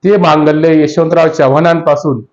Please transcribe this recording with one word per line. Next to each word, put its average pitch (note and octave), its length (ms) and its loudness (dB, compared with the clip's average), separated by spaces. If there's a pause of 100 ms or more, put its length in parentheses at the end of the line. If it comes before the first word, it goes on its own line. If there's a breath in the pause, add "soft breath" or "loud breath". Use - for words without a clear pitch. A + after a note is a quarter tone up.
ते G3+ 140 2
मांगल्य D#3 580 0
यशवंतराव D#3+ 540 0
चव्हाणांपासून D3+ 920 -2 (120)